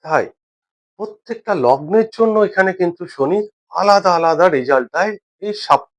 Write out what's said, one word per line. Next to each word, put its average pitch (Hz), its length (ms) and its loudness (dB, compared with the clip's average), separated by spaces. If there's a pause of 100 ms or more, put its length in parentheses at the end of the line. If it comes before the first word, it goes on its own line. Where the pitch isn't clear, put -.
তাই 156 220 -2 (720)
প্রত্যেকটা 220 520 -10 (140)
লগ্নের 156 500 0
জন্য 220 200 0 (120)
এখানে 190 220 0 (100)
কিন্তু 175 220 -4 (140)
শনি 147 220 -2 (420)
আলাদা 196 380 4
আলাদা 165 300 2
রেজাল্ট 131 480 0
দেয় 202 160 -2 (340)
এই 208 60 -6 (120)
সাত 139 180 2 (160)